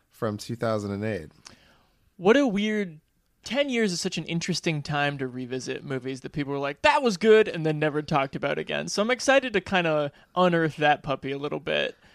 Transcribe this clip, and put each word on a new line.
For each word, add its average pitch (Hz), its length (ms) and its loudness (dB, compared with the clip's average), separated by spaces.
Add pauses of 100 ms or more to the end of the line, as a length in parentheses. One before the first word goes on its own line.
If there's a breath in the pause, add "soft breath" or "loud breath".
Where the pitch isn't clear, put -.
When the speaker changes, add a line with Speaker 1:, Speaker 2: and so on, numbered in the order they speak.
(100)
Speaker 1:
from 107 260 -4
two 117 180 -10
thousand 110 380 -2
and 101 120 -4
eight. 95 220 -4 (920 soft breath)
Speaker 2:
What 196 200 4
a 285 100 4
weird, 202 540 -2 (420)
ten 285 260 -2
years 226 240 0
is 165 80 -4
such 185 160 -6
an 165 80 -6
interesting 165 560 -4
time 143 380 -2
to 135 80 -4
revisit 127 580 -8
movies 131 360 -6
that 135 100 -12
people 139 220 -4
were 143 60 -4
like, 139 240 -6
"That 302 200 4
was 226 140 2
good," 214 320 8
and 160 180 -4
then 151 140 0
never 151 200 0
talked 147 360 0
about 143 200 -2
again. 151 300 -4
So 196 160 -2
I'm 220 80 0
excited 262 420 2
to 196 80 0
kinda 160 520 0 (240 soft breath)
unearth 170 400 4
that 147 260 4
puppy 135 300 -4
a 139 40 -6
little 147 220 -4
bit. 147 380 0 (180 soft breath)